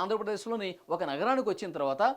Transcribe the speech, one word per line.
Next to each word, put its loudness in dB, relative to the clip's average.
ఆంధ్రప్రదేశ్లోని -2
ఒక -4
నగరానికి 2
వచ్చిన -4
తర్వాత, 0